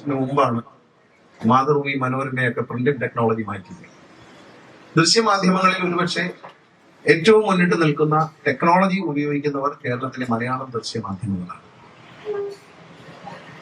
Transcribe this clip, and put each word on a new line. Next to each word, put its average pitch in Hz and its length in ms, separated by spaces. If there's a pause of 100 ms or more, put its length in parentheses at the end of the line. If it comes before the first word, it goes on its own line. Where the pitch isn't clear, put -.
മുമ്പാണ് 135 540 (840)
മാതൃഭൂമി, 139 480
മനോരമയൊക്കെ 131 680
പ്രിന്റിംഗ് 123 400
ടെക്നോളജി 113 420
മാറ്റിയത്. 98 460 (1080)
ദൃശ്യമാധ്യമങ്ങളിൽ 185 920
ഒരുപക്ഷെ 175 400 (800)
ഏറ്റവും 202 400
മുന്നിട്ട് 175 340
നിൽക്കുന്ന 156 480 (180)
ടെക്നോളജി 180 520
ഉപയോഗിക്കുന്നവർ 143 840
കേരളത്തിലെ 123 440
മലയാളം 127 460
ദൃശ്യമാധ്യമങ്ങളാണ്. 98 920 (1900)